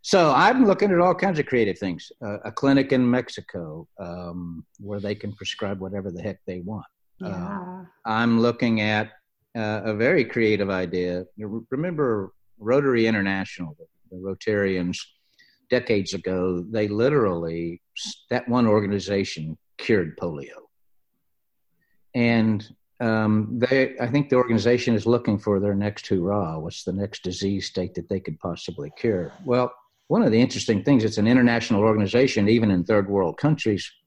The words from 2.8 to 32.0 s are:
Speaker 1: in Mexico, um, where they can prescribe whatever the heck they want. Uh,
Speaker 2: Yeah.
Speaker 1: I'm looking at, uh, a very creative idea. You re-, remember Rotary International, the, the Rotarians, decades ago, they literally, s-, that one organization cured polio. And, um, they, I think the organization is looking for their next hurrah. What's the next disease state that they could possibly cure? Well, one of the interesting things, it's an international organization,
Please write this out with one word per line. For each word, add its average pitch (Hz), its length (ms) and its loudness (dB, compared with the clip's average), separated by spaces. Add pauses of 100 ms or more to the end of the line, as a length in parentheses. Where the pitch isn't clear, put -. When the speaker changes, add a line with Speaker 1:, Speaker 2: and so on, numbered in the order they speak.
Speaker 1:
in 127 180 2
Mexico, 85 760 -6 (120)
um, 87 640 -10 (160)
where 101 200 -8
they 104 160 -4
can 104 180 -10
prescribe 98 460 -8
whatever 95 320 -8
the 87 100 -10
heck 101 240 -8
they 90 140 -8
want. 98 260 -10 (380)
Uh, 175 60 -8
Speaker 2:
Yeah. 180 560 -10 (200)
Speaker 1:
I'm 113 360 2
looking 117 400 2
at, 107 320 -2 (440)
uh, 107 280 -4
a 110 100 -2
very 131 300 2
creative 107 440 0
idea. 90 540 -2 (140)
You 107 100 -10
re-, 110 240 -10
remember 131 600 -2 (260)
Rotary 120 480 2
International, 95 720 -2
the, - 360 -20
the 90 60 -12
Rotarians, 95 760 -2 (720)
decades 113 420 0
ago, 92 560 -2
they 107 180 -2
literally, 90 960 0 (160)
s-, - 320 -14
that 123 180 -2
one 120 200 2
organization 98 920 0 (220)
cured 85 380 0
polio. 73 420 -10 (1500)
And, 113 520 2 (360)
um, 110 580 0
they, 131 400 2
I 120 80 -2
think 143 220 0
the 127 80 4
organization 120 580 2
is 98 100 -2
looking 117 320 2
for 101 220 0
their 101 160 0
next 104 320 -4
hurrah. 92 520 0
What's 85 240 -12
the 92 100 -4
next 101 300 -6
disease 95 440 -4
state 90 280 -6
that 87 120 -6
they 95 120 -2
could 80 200 -10
possibly 82 580 -8
cure? 92 360 -2 (100)
Well, 123 300 0 (340)
one 202 140 2
of 139 100 4
the 113 100 4
interesting 117 420 0
things, 131 200 4
it's 110 140 0
an 107 100 4
international 117 540 4
organization, 107 640 4